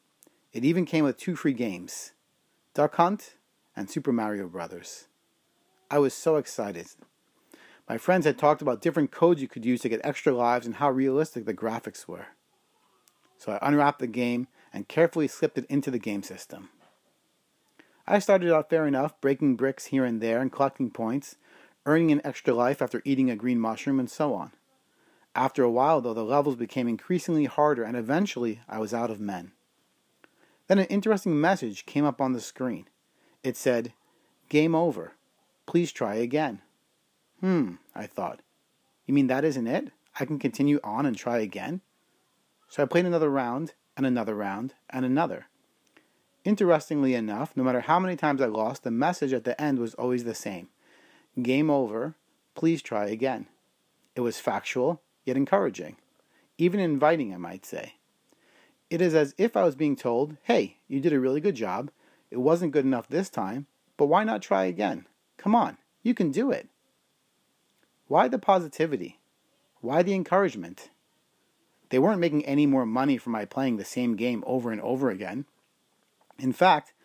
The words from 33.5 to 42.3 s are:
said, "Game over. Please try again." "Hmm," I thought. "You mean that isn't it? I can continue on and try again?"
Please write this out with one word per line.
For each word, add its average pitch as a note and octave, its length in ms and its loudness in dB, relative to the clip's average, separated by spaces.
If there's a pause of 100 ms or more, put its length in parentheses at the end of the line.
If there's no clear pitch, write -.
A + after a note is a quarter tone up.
said, A#2+ 340 0 (580)
"Game D#3+ 260 4
over. C#3 380 -2 (520)
Please E3+ 260 0
try A#2 220 -4
again." A#2+ 480 -2 (800)
"Hmm," D#3+ 360 0 (200)
I G#2+ 100 -10
thought. F2 360 -8 (680)
"You C3+ 80 2
mean C#3 120 4
that C3 160 2
isn't C3+ 220 0
it? F3 260 -4 (280)
I C3+ 60 -2
can D3 120 -4
continue C#3 460 2
on A#2 240 -2
and A2 100 -2
try A#2+ 220 -2
again?" G#2+ 420 -6 (840)